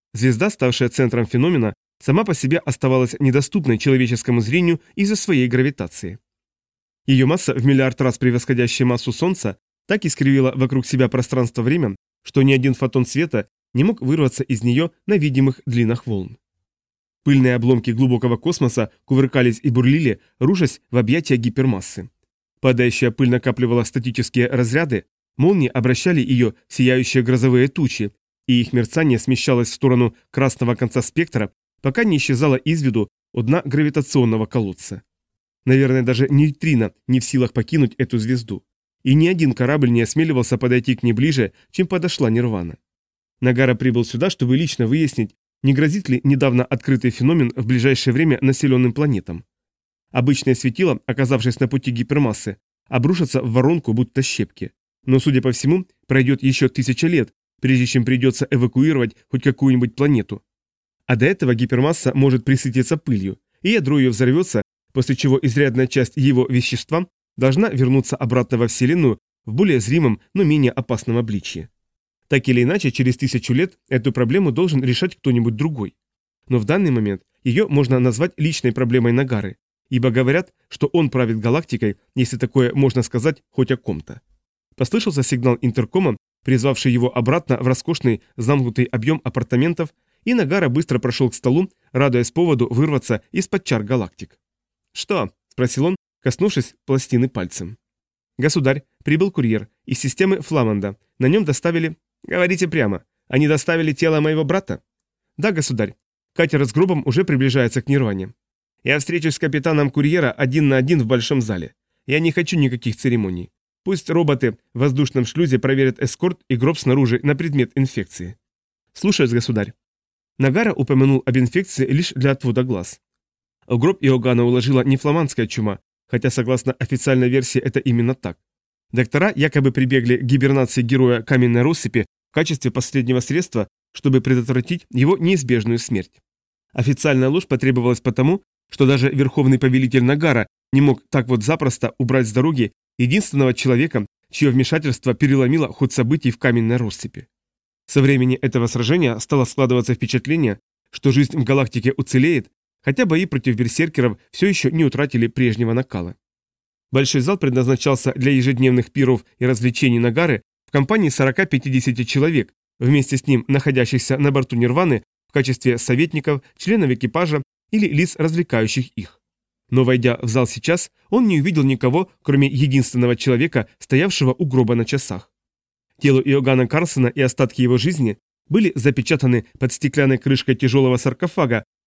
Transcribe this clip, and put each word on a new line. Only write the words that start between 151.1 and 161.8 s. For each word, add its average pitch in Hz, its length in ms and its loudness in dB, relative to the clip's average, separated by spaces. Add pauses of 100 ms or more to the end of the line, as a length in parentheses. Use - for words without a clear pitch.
жизнь 139 260 2
в 131 60 0
галактике 135 520 0
уцелеет, 135 520 0 (340)
хотя 139 220 0
бои 175 220 0
против 127 300 -2
берсеркеров 123 640 -2 (120)
всё - 160 0
ещё 196 240 0
не 165 140 0
утратили 127 420 0
прежнего 113 480 -2
накала. 98 420 -6 (760)
Большой 135 300 2
зал 175 160 0
предназначался 131 800 0
для 135 160 2
ежедневных 127 580 2
пиров 131 340 2 (140)
и 127 80 -2
развлечений 123 520 2
Нагары 120 440 0 (240)
в - 40 -20
компании 151 400 2
сорока-пятидесяти 131 920 0